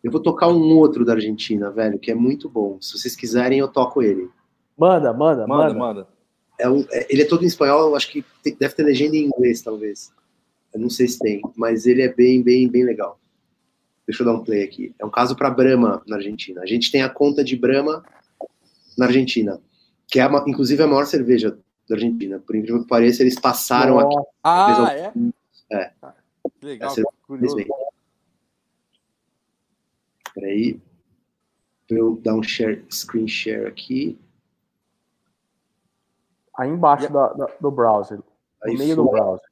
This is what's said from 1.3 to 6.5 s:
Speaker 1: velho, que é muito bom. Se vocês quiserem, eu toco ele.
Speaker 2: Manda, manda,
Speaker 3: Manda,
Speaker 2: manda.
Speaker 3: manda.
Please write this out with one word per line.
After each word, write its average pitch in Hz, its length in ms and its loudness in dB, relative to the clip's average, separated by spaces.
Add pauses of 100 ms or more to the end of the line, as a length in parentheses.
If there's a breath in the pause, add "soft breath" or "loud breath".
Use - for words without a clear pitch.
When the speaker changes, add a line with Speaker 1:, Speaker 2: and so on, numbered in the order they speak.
Speaker 1:
velho, 107 280 -2
que - 120 -6
é 113 40 -2
muito 131 320 -2
bom. 101 320 -4
Se - 180 -14
vocês - 180 -10
quiserem, 123 440 0
eu 139 80 0
toco 135 340 0
ele. 95 280 -2 (480)
Speaker 2:
Manda, 160 340 4
manda, 131 360 0
Speaker 3:
Manda, 143 160 2 (100)
Speaker 2:
manda. 110 60 -6
Speaker 3:
manda. 107 280 -6 (500)